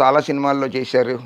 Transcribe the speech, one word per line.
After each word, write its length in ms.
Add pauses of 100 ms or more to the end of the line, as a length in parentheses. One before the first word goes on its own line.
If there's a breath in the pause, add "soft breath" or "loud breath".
చాలా 200
సినిమాల్లో 460
చేశారు, 580